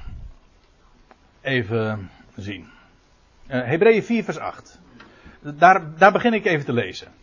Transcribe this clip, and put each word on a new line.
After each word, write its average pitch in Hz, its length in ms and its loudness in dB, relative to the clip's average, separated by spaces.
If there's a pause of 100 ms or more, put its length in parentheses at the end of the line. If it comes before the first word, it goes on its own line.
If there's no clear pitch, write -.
(1400)
even 110 720 -4 (260)
zien. 98 320 -12 (800)
Eh, 127 180 -6
Hebreeën 180 380 4
vier 226 220 -2
vers 156 140 -8
acht. - 420 -14 (600)
Daar, 160 560 4
daar 196 160 8
begin 226 220 0
ik 214 100 -4
even 160 200 0
te 143 80 -4
lezen. 101 400 -4 (100)